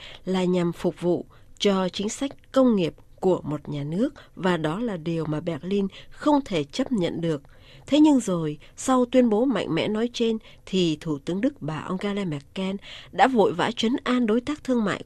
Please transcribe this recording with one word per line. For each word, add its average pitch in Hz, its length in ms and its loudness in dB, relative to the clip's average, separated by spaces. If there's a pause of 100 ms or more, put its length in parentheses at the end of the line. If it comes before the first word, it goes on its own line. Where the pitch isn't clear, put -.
(260)
là 185 180 0
nhằm 175 300 0
phục - 280 -4
vụ 170 240 0 (340)
cho 190 300 0
chính 202 200 -6
sách - 220 -6 (200)
công 254 240 4
nghiệp 165 180 0 (260)
của 180 240 2
một 147 260 -8
nhà 143 140 -6
nước, 180 300 -2 (220)
và 175 220 0
đó 160 220 -2
là 226 180 -4
điều 160 280 -4
mà 151 140 -4
Berlin 175 480 -4 (220)
không 294 360 2
thể 156 180 -2
chấp - 280 -4
nhận 170 300 -2
được. 165 200 -2 (460)
Thế 294 120 4
nhưng 302 200 8
rồi, 165 380 -2 (200)
sau 254 280 2
tuyên 247 240 4
bố 214 160 2
mạnh 190 300 0
mẽ 131 120 0
nói 214 260 -2
trên, 226 240 0 (280)
thì 170 360 0
Thủ 151 240 -4
tướng 180 160 -4
Đức 277 200 -2
bà 151 120 -6
Angela 196 520 -6
Merkel 185 500 -6 (360)
đã 196 160 6
vội 226 260 4
vã 175 220 0
trấn 233 280 0
an 247 220 0
đối 220 160 2
tác 294 220 -6
thương 240 200 0
mại 180 220 -2